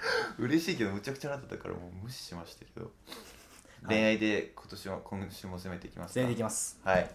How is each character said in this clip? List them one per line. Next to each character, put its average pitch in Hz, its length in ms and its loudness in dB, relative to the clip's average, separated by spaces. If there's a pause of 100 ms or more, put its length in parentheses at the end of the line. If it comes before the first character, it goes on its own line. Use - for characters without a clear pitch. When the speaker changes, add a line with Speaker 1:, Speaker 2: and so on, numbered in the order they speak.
(380)
Speaker 1:
嬉 151 280 4
し 190 80 2
い 139 40 0
け 120 60 2
ど、 98 80 2
む 101 80 -2
ち 139 100 -4
ゃ 135 40 -2
く 135 40 -6
ち 147 100 -6
ゃ - 20 -2
腹 139 120 -4
立 - 140 -8
っ - 20 -8
た - 60 -12
か 95 60 -6
ら 90 60 -4
も 87 120 -10
う 90 40 -12 (120)
無 123 80 -6
視 - 120 -10
し - 120 -10
ま 85 100 -8
し - 140 -16
た - 60 -18
け - 120 -16
ど。 - 140 -8 (920)
Speaker 2:
は 101 100 -2
い。 - 20 6
Speaker 1:
恋 110 80 6
愛 110 160 6
で 107 360 4
今 - 140 -16
年 - 200 -8
も、 87 140 -4
今 92 280 -6
週 - 160 -10
も 92 100 -6
攻 92 160 -6
め 90 60 -6
て - 80 -10
い - 20 -14
き - 80 -14
ま 87 100 -6
す - 60 -12
か？ 123 60 2
Speaker 2:
攻 127 60 4
め - 20 2
て 120 60 2
い - 40 0
き 113 60 0
ま 107 80 0
す。 - 320 -4
Speaker 1:
は 92 160 8
い。 - 160 2